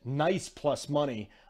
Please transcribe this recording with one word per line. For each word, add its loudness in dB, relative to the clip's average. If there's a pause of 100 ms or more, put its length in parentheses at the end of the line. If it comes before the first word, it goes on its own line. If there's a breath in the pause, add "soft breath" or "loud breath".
nice 0
plus -2
money 0 (200 soft breath)